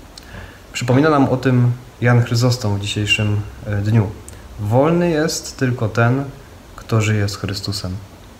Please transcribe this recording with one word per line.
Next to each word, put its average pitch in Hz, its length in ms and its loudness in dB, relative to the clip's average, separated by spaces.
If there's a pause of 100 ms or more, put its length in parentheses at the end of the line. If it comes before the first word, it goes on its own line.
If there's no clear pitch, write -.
(720)
Przypomina 127 360 2
nam 139 200 4
o 131 80 0
tym 123 340 2 (300)
Jan 120 200 4
Chryzostom 120 560 0
w 98 40 -4
dzisiejszym, 104 600 0 (260)
e, 104 80 -4
dniu. 104 340 2 (500)
"Wolny 147 500 2
jest 160 480 -2
tylko 120 320 -2
ten, 123 340 2 (520)
kto - 260 0
żyje 104 280 0
z - 60 -8
Chrystusem". 95 600 -8 (440)